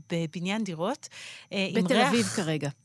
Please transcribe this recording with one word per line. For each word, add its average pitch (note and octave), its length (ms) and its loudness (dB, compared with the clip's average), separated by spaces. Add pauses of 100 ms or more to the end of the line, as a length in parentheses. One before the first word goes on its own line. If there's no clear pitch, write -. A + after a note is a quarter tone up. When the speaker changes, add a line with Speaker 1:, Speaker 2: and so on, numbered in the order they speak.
(120)
Speaker 1:
בבניין F3 520 -2
דירות, F#3 440 -4 (460)
אה, F#3+ 160 0
עם - 140 2
Speaker 2:
בתל F3+ 120 2
Speaker 1:
ריח, B3 140 6
Speaker 2:
אביב A#3 160 4
כרגע. D#3 440 -2 (160)